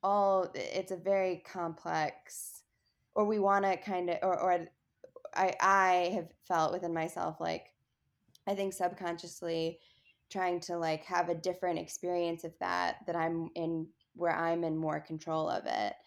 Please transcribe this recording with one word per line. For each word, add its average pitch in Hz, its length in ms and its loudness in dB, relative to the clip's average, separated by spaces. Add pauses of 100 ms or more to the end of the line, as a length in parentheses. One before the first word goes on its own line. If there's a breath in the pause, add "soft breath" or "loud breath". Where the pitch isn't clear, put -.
all, 196 520 4
it's 185 360 -4
a 185 60 -4
very 185 420 0
complex, - 1200 -6 (520)
or 208 100 4
we 214 140 2
wanna 196 380 4
kinda, 180 480 -2
or, 185 140 2
or 180 280 2 (680)
I, 190 260 2
I 190 320 6 (220)
have 165 180 -6 (140)
felt 165 260 2
within 170 200 -4
myself, 165 480 -4
like, 165 320 -4 (760)
I 196 80 -2
think 196 180 -2
subconsciously 170 1080 -4 (500 soft breath)
trying 180 320 0
to, 175 160 -4
like, 160 280 -2
have 175 240 2
a 170 60 0
different 175 440 -2
experience 170 640 -4
of 165 160 -12
that, 180 380 0 (100)
that 165 80 2
I'm 165 400 0
in, 165 340 -2 (240)
where 170 220 2
I'm 165 280 2
in 160 140 0
more 156 220 0
control 160 500 -2
of 185 160 -2
it. - 300 0 (120)